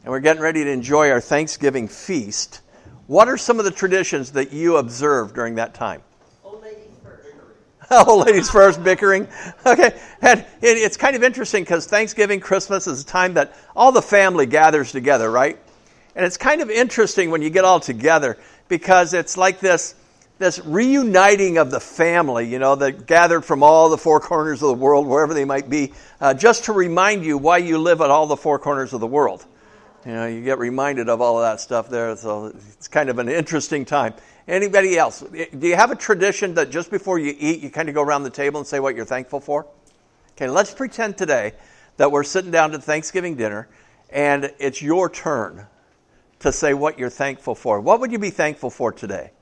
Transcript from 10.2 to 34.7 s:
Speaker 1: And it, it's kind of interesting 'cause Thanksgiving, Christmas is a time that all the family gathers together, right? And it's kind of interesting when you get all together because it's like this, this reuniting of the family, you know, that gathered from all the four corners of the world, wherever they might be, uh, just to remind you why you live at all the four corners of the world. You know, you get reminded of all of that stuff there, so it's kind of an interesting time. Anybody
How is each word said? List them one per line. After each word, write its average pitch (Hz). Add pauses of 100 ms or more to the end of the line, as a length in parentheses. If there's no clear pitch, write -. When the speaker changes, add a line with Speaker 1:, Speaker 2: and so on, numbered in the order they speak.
Speaker 1:
And 247 (220)
it, 226
it's 220
kind 277
of 233
interesting 233
'cause 170
Thanksgiving, 208
Christmas 190
is 143
a -
time 185
that 147 (220)
all 254
the 233
family 185
gathers 151
together, 123
right? 135 (580)
And 180
it's 180
kind 311
of 233
interesting 214
when 160
you 156
get 185
all 185
together 135 (300)
because 180
it's 165
like 185
this, 175 (420)
this 185
reuniting 196
of 139
the 127
family, 160
you 127
know, 135
that 139
gathered 165
from 143
all 160
the 156
four 151
corners 151
of 151
the 127
world, 143
wherever 151
they 143
might 139
be, 139 (280)
uh, 139
just 220
to 220
remind 185
you 147
why 165
you 170
live 165
at 143
all 151
the 147
four 143
corners 135
of 120
the 117
world. 120 (600)
You 120
know, 113
you 117
get 131
reminded 123
of 117
all 120
of 117
that 110
stuff 113
there, 117
so 107 (240)
it's -
kind 147
of 123
an 117
interesting 156
time. 127 (340)
Anybody 190